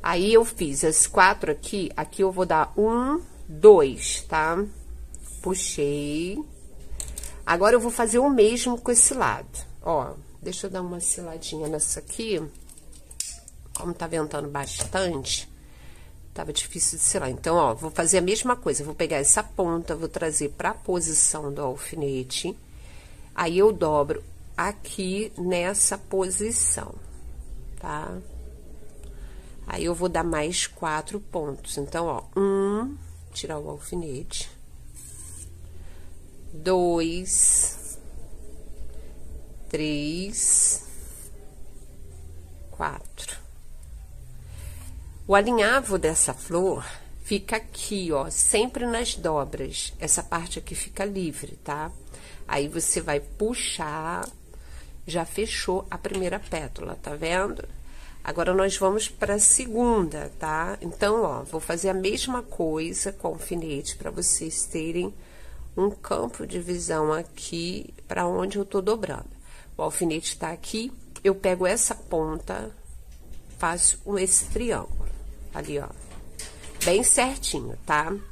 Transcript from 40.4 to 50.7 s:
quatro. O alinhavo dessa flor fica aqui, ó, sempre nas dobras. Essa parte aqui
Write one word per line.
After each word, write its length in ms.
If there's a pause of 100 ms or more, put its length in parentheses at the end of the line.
quatro. 640 (1900)
O 60
alinhavo 640
dessa 340
flor 540 (380)
fica 320
aqui, 560
ó, 180
sempre 560
nas 300
dobras. 840
Essa 240
parte 380
aqui 140